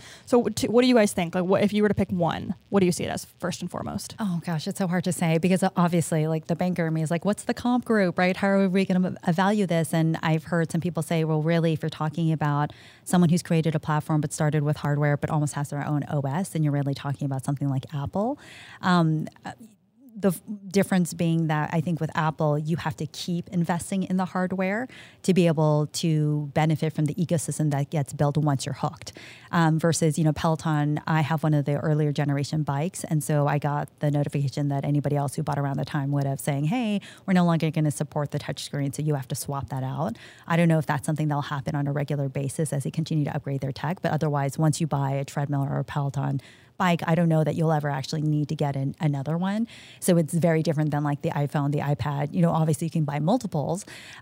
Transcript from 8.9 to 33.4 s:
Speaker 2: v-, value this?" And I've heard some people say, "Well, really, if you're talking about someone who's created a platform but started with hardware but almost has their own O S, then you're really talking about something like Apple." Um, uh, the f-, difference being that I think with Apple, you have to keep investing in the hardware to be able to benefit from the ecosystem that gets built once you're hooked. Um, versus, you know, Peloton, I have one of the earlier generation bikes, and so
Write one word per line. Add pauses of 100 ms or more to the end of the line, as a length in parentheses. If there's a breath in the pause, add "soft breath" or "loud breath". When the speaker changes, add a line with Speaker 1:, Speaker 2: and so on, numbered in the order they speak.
Speaker 2:
v-,
value
this?"
And
I've
heard
some
people
say,
"Well,
really,
if
you're
talking
about (320 loud breath)
someone
who's
created
a
platform
but
started
with
hardware
but
almost
has
their
own
O
S,
then
you're
really
talking
about
something
like
Apple." (440 loud breath)
Um, (180)
uh, (640)
the
f-, (280)
difference
being
that
I
think
with
Apple,
you
have
to
keep
investing
in
the
hardware (340 loud breath)
to
be
able
to
benefit
from
the
ecosystem
that
gets
built
once
you're
hooked. (380 loud breath)
Um,
versus,
you
know,
Peloton,
I
have
one
of
the
earlier
generation
bikes,
and
so